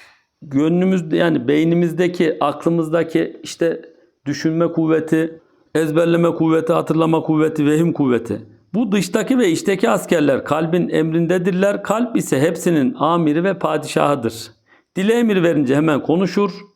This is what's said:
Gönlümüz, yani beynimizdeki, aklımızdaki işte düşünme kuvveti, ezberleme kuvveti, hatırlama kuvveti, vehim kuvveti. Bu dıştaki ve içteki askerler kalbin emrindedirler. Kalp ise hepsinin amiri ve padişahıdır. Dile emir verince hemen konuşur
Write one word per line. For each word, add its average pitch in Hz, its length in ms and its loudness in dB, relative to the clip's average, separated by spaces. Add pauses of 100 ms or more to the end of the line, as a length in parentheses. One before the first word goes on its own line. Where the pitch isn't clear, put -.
(420)
Gönlümüz, 165 720 0
yani 165 340 0
beynimizdeki, 165 920 0
aklımızdaki 160 1000 -2
işte - 380 -4 (440)
düşünme 160 460 -2
kuvveti, 160 680 0 (360)
ezberleme 165 600 2
kuvveti, 160 380 2
hatırlama 160 480 2
kuvveti, 156 440 0
vehim 156 280 2
kuvveti. 123 480 0 (320)
Bu 208 180 -2
dıştaki 220 460 0
ve 220 120 4
içteki 196 400 0
askerler 151 560 0
kalbin 160 440 0
emrindedirler. 180 960 0
Kalp 226 340 -2
ise 147 240 0
hepsinin 165 520 0
amiri 160 500 0
ve 190 160 -2
padişahıdır. 143 920 -2 (440)
Dile 202 180 0
emir 214 300 2
verince 147 320 2
hemen 151 260 2
konuşur 185 500 0 (240)